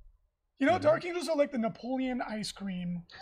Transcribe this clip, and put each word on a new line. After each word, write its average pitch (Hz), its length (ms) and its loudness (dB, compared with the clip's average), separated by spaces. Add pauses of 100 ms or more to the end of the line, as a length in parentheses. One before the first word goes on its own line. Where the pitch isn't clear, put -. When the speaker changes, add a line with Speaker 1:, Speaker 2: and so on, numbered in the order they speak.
(600)
Speaker 1:
You 269 60 2
know, 311 80 6
Speaker 2:
Mm-hmm. 359 100 2
Speaker 1:
Dark 320 220 4
Angels 339 240 -4
are 330 80 2
like 285 140 4
the 262 80 -2
Napoleon 254 680 -2
ice 214 240 -6
cream 180 520 -4 (180)